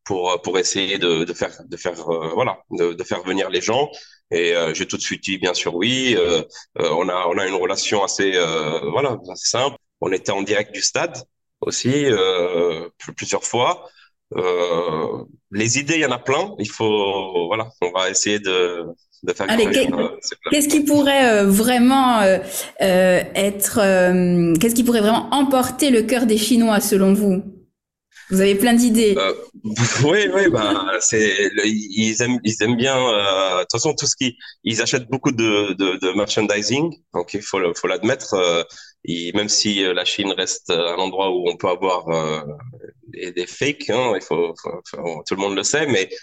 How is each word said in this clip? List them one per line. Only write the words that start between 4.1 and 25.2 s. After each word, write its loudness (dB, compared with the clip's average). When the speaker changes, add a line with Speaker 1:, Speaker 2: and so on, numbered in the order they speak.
Speaker 1:
Et, 0
euh, 0
j'ai -6
tout -6
de -6
suite -8
dit, -4
bien -2
sûr, -4
oui. 0
Euh, 2
euh, 0
on 0
a, -2
on -2
a -2
une -2
relation -2
assez, 0
euh, -2
voilà, -2
assez -6
simple. -2
On -2
était -4
en -2
direct -2
du -10
stade -4
aussi, -2
euh, 0
pl-, -16
plusieurs -6
fois. -2
Euh, -2
les -2
idées, -2
il 0
y 0
en 0
a -4
plein. -2
Il -6
faut, -2
voilà, -4
on -2
va 0
essayer 0
de, 0
de -2
faire -4
Speaker 2:
Allez, 2
Speaker 1:
grandir, 2
Speaker 2:
qu'est-ce 0
Speaker 1:
euh, -4
ces -10
clubs. -6
Speaker 2:
qu'est-ce 2
qui 2
pourrait, 4
euh, 4
vraiment, 4
euh, 4
euh, 4
être, -2
euh, 4
qu'est-ce 2
qui 4
pourrait 4
vraiment 2